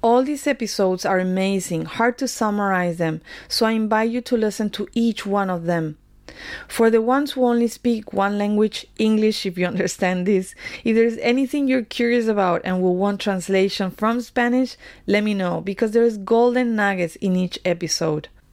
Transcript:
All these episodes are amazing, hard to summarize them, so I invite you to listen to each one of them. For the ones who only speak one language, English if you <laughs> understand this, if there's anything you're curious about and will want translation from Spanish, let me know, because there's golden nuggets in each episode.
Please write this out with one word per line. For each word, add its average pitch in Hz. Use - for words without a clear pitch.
All 240
these 277
episodes 202
are 185
amazing, 185
hard 240
to 262
summarize 196
them, 160
so -
I 220
invite 220
you 240
to 240
listen 214
to -
each 233
one 196
of 175
them. 165
For 226
the 220
ones 269
who 254
only 233
speak 226
one 202
language, 208
English 214
if 180
you 180
<laughs> 175
understand 185
this, 190
if 226
there's 226
anything 269
you're 254
curious 233
about 190
and 185
will 185
want 196
translation 190
from 233
Spanish, 240
let 208
me 214
know, 180
because 202
there's 233
golden 233
nuggets 196
in 185
each 185
episode. 165